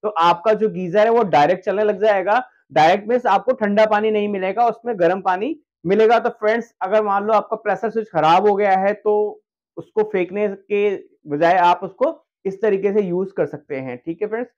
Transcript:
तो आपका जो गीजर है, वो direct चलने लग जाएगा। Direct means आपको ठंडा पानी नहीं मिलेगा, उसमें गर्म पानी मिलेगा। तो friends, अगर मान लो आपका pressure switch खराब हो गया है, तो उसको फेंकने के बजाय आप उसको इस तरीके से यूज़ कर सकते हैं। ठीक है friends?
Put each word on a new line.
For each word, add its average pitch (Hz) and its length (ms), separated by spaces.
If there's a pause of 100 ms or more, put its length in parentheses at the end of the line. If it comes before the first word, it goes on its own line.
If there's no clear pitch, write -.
तो 214 60
आपका 220 440
जो 214 160
गीजर 180 300
है, 220 120
वो 233 120
direct 160 420
चलने 208 200
लग 202 160
जाएगा। 208 480 (240)
Direct 180 360
means 247 180
आपको 196 260
ठंडा 214 340
पानी 214 240
नहीं 208 180
मिलेगा, 196 380
उसमें 226 320
गर्म 180 220
पानी 196 400 (260)
मिलेगा। 220 320
तो 233 120
friends, 226 520
अगर 208 200
मान 202 220
लो 214 80
आपका 214 240
pressure 208 340
switch 220 200
खराब 180 380
हो 202 60
गया 196 160
है, 190 220
तो 208 500 (340)
उसको 214 260
फेंकने 202 460
के 202 480 (340)
बजाय 165 240
आप 180 280
उसको 269 440 (180)
इस 190 180
तरीके 202 300
से 214 80
यूज़ 190 320
कर 160 140
सकते 143 300
हैं। 127 220
ठीक 165 240
है 208 60
friends? 233 300